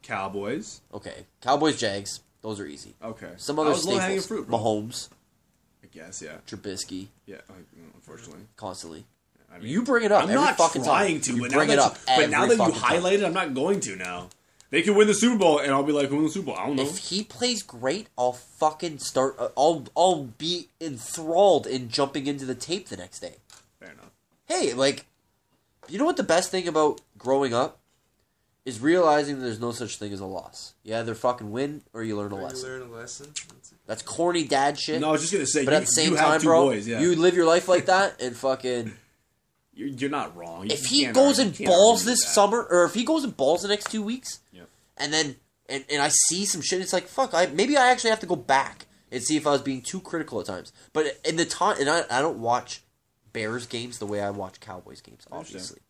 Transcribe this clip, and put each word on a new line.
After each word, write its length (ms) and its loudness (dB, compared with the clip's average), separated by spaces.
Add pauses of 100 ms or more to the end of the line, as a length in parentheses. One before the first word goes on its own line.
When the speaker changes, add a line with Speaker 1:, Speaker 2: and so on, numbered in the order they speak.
Speaker 1:
Cowboys. 760 -8 (120)
Speaker 2:
Okay. 320 -14 (160)
Cowboys, 380 2
Jags. 420 -4 (200)
Those 180 -8
are 60 -8
easy. 280 -16 (100)
Speaker 1:
Okay. 340 -14
Speaker 2:
Some 200 -4
Speaker 1:
That 60 0
Speaker 2:
other 80 4
Speaker 1:
was 140 0
low-hanging 360 0
Speaker 2:
staples. 60 -10
Speaker 1:
fruit, 220 -8
bro. 100 0
Speaker 2:
Mahomes. 500 -2 (760)
Speaker 1:
I 80 -20
guess, 300 -16
yeah. 160 -16 (100)
Speaker 2:
Trubisky. 600 -10 (180)
Speaker 1:
Yeah, 120 -18 (120)
I, 40 -20 (420)
unfortunately. 460 -20 (140)
Speaker 2:
Constantly. 500 -12 (480)
Speaker 1:
I 60 -20
mean, 80 -14
Speaker 2:
You 160 -2
bring 220 0
it 60 2
up 120 6
Speaker 1:
I'm 60 0
Speaker 2:
every 120 4
Speaker 1:
not 160 2
Speaker 2:
fucking 260 2
Speaker 1:
trying 320 2
Speaker 2:
time. 60 -6
Speaker 1:
to, 140 -4
Speaker 2:
You 60 0
Speaker 1:
but 100 -4
Speaker 2:
bring 160 4
Speaker 1:
now 60 4
Speaker 2:
it 40 6
Speaker 1:
that 80 6
Speaker 2:
up 100 2
Speaker 1:
you, 220 0
but 120 4
now 140 2
Speaker 2:
every 120 6
Speaker 1:
that 80 2
you 80 4
Speaker 2:
fucking 100 -6
time. 100 2
Speaker 1:
highlight 280 2
it, 60 0
I'm 80 -2
not 200 -2
going 280 0
to 140 -8
now. 340 -10 (420)
They 100 2
could 140 4
win 120 8
the 60 4
Super 240 4
Bowl, 220 6
and 140 0
I'll 100 2
be 80 0
like, 160 2
"Who 80 -2
won 80 2
the 80 0
Super 140 -8
Bowl? 100 -8
I 100 -6
don't 120 -2
know." 60 0
Speaker 2:
If 140 -6
he 280 -6
plays 360 -4
great, 460 -6 (100)
I'll 140 2
fucking 680 -4
start. 380 -2
Uh, 200 -4
I'll, 260 2 (140)
I'll 260 4
be 460 -8 (100)
enthralled 880 2
in 220 -6
jumping 360 -2
into 200 -4
the 100 -6
tape 320 -8
the 80 -12
next 240 -16
day. 160 -14 (460)
Speaker 1:
Fair 100 -20
enough. 200 -20 (340)
Speaker 2:
Hey, 280 -2
like, 340 -2 (840)
you 100 -6
know 60 2
what 100 0
the 80 -2
best 280 0
thing 180 -4
about 320 2 (160)
growing 360 0
up 260 -2 (840)
is 160 -10
realizing 600 2
that 40 -8
there's 160 -4
no 140 -4
such 240 -8
thing 160 -8
as 80 -10
a 40 -10
loss. 480 -12 (120)
You 100 -6
either 200 -4
fucking 360 -4
win 300 -6 (120)
or 100 -10
you 120 -4
learn 160 -6
a 40 -8
Speaker 3:
Or 40 -10
you 80 -8
Speaker 2:
lesson. 220 -12
Speaker 3:
learn 140 -12
a 20 -16 (100)
lesson. 300 -16 (240)
That's 240 -20
it. 40 -20 (100)
Speaker 2:
That's 160 -8
corny 420 0
dad 340 0
shit. 220 -4
Speaker 1:
No, 80 0
I 20 2
was 100 2
just 120 -4
gonna 140 0
say, 180 0
Speaker 2:
But 60 2
Speaker 1:
you, 80 4
Speaker 2:
at 20 2
the 60 -4
same 240 2
Speaker 1:
you 40 2
have 120 4
Speaker 2:
time, 120 4
Speaker 1:
two 80 2
Speaker 2:
bro, 200 8
Speaker 1:
boys, 200 -2
yeah. 140 -2
Speaker 2:
you 160 4
live 180 6
your 100 4
life 220 4
like 200 4
that 340 2
and 160 -6
fucking. 600 -4
Speaker 1:
<laughs> 40 -20 (720)
You're, 140 -10
you're 220 -4
not 260 -6
wrong. 340 -12
You 40 2
Speaker 2:
If 140 -4
he 180 4
Speaker 1:
can't 100 -4
Speaker 2:
goes 240 6
Speaker 1:
argue, 60 4
Speaker 2:
and 140 0
Speaker 1:
you 60 -4
can't 120 2
Speaker 2:
balls 240 8
Speaker 1:
argue 100 0
Speaker 2:
this 140 2
Speaker 1:
that. 60 -4
Speaker 2:
summer, 380 4
or 140 6
if 100 2
he 120 -2
goes 180 0
and 120 -8
balls 260 2
the 80 -8
next 200 -2
two 140 -4
weeks, 380 -8 (100)
Speaker 1:
Yep. 160 -20 (300)
Speaker 2:
and 160 -4
then 240 0 (320)
and, 200 -8
and 120 0
I 80 2 (180)
see 160 -2
some 180 -4
shit, 200 -2
it's 100 -6
like, 160 -2
fuck, 260 -2
I, 120 4
maybe 320 0
I 120 6
actually 200 2
have 100 2
to 60 -10
go 100 -2
back 500 0 (280)
and 100 -6
see 140 0
if 100 0
I 40 4
was 100 2
being 200 -6
too 200 -10
critical 400 -8
at 40 -10
times. 280 -12 (180)
But 320 -2
in 140 -2
the 80 2
time, 340 0
and 100 0
I, 220 2
I 100 0
don't 180 -2
watch 440 -2 (480)
Bears 340 -6
games 340 -10
the 60 -8
way 140 -4
I 120 -2
watch 280 -10
Cowboys 400 -18
games, 320 -20
Speaker 1:
I 60 -14
understand. 240 -16
Speaker 2:
obviously. 280 -16